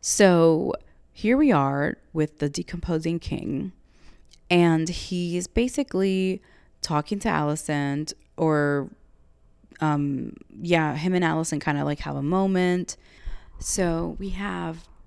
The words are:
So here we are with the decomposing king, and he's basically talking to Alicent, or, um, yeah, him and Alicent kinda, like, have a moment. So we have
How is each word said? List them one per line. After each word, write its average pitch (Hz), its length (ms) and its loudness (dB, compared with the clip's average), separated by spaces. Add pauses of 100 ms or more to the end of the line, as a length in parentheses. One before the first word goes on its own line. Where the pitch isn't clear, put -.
So 170 720 6 (380)
here 226 240 2
we 294 140 6
are 143 460 2 (160)
with 156 260 -2
the 147 100 -2
decomposing 170 720 -4
king, - 540 -6 (760)
and 170 400 4
he's 175 600 -4
basically 190 920 0 (420)
talking 156 360 -2
to 220 100 -4
Alicent, 147 840 -2 (240)
or, 147 520 0 (920)
um, 143 540 -2 (280)
yeah, 160 320 2
him 165 180 -2
and 180 120 2
Alicent 160 360 0
kinda, 143 240 -2
like, 147 160 -2
have 147 140 -8
a 139 80 -4
moment. 180 760 0 (640)
So 170 600 -2
we 196 80 -8
have 180 600 -6 (180)